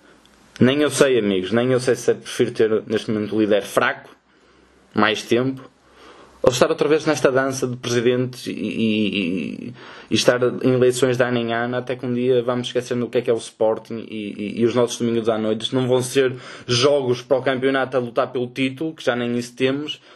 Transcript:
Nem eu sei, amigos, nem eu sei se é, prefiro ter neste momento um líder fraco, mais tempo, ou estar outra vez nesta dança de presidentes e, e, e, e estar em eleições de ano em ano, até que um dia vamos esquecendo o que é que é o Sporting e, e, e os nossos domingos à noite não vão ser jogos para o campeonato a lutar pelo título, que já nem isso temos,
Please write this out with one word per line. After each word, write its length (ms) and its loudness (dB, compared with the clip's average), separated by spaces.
Nem 200 4
eu 100 2
sei, 280 4
amigos, 320 0
nem 220 2
eu 80 2
sei 160 0
se 160 0
é, 20 -2
prefiro 380 -2
ter 340 2
neste 240 -4
momento 240 -2
um 60 2
líder 240 2
fraco, 500 -2
mais 280 2
tempo, 460 -2
ou 80 4
estar 200 4
outra 180 0
vez 160 2
nesta 260 2
dança 360 0
de 100 -6
presidentes 680 0
e, 60 -6
e, 1160 -2
e, 60 -14
e 40 2
estar 280 4
em 300 2
eleições 460 4
de 40 2
ano 140 2
em 160 -2
ano, 240 -2
até 180 -6
que 120 -8
um 80 -2
dia 280 2
vamos 260 -2
esquecendo 360 -2
o 60 -6
que 80 0
é 40 2
que 60 -2
é 40 2
o 40 2
Sporting 720 -2
e, 260 -8
e, 40 -2
e 40 4
os 100 2
nossos 240 2
domingos 300 0
à 80 2
noite 380 -2
não 120 0
vão 140 2
ser 340 0
jogos 540 2
para 160 0
o 60 -2
campeonato 520 0
a 60 2
lutar 320 -2
pelo 140 -2
título, 480 -4
que 100 -18
já 100 2
nem 220 -2
isso 180 -6
temos, 460 -2